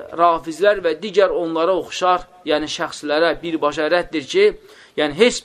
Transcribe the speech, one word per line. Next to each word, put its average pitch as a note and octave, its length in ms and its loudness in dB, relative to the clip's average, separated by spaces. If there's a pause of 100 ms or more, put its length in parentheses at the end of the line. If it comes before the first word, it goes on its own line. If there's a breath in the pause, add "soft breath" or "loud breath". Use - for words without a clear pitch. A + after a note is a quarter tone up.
rafizlər E3+ 760 2
və E3 180 0
digər F#3+ 320 2
onlara E3 420 0
oxşar, F3+ 520 -2 (180)
yəni D3+ 260 -2
şəxslərə D3+ 680 -2
birbaşa D3+ 500 -2
rəddir E3 360 -2
ki, F#3+ 180 4 (520 loud breath)
yəni D3 200 0
heç A#3 280 2